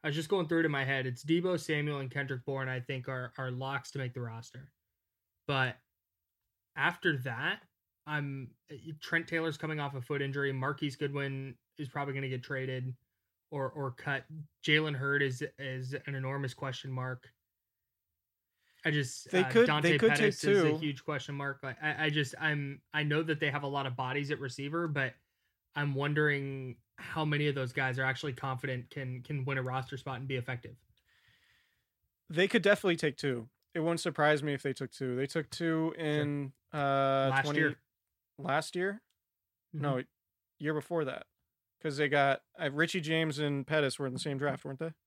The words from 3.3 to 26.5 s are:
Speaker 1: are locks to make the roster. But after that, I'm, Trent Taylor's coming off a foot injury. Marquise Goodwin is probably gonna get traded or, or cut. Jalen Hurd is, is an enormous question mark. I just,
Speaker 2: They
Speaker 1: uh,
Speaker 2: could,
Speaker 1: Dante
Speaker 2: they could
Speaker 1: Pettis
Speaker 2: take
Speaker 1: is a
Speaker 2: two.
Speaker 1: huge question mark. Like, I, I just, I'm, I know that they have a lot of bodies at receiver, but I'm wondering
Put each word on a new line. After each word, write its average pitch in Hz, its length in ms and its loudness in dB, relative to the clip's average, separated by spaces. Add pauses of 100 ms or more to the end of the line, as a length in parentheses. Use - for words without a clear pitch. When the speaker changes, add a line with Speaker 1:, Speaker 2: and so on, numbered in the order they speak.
Speaker 1:
are 127 100 -4
locks 131 420 -4
to 143 60 -8
make 127 160 -4
the 123 80 -6
roster. 117 480 -10 (800)
But 131 300 0 (960)
after 160 480 2
that, 135 380 -4 (440)
I'm, 139 460 -4 (500)
Trent 165 260 -2
Taylor's 160 300 -2
coming 156 220 -4
off 139 160 -4
a 127 60 -6
foot 139 200 -4
injury. 139 320 -2
Marquise 139 420 -2
Goodwin 139 600 -4 (240)
is 135 100 -6
probably 143 240 -6
gonna 135 160 -4
get 127 140 -6
traded 131 500 -6 (560)
or, 135 220 -4
or 135 220 -4
cut. 139 320 -4 (380)
Jalen 151 320 4
Hurd 139 280 2
is, 131 200 -2 (140)
is 131 380 -6 (100)
an 139 80 -6
enormous 135 400 -4
question 131 380 -6
mark. 127 360 -6 (1600)
I 156 40 2
just, 143 400 -2
Speaker 2:
They 185 120 6
Speaker 1:
uh, - 60 2
Speaker 2:
could, 233 160 8
Speaker 1:
Dante 151 280 6
Speaker 2:
they 147 40 6
could 220 140 6
Speaker 1:
Pettis 208 300 6
Speaker 2:
take 202 100 4
Speaker 1:
is 202 80 8
a 156 140 6
Speaker 2:
two. 156 40 0
Speaker 1:
huge 147 260 -4
question 147 300 -4
mark. 139 300 -6
Like, 131 180 -8
I, 156 240 0
I 156 60 4
just, 147 280 0
I'm, 147 420 -2 (120)
I 151 80 0
know 147 220 2
that 156 160 0
they 147 100 0
have 143 140 -4
a 139 40 -4
lot 139 200 -2
of 127 80 -4
bodies 135 340 -2
at 143 100 -2
receiver, 143 480 -4
but 139 280 0 (600)
I'm 147 200 0
wondering 139 800 2 (220)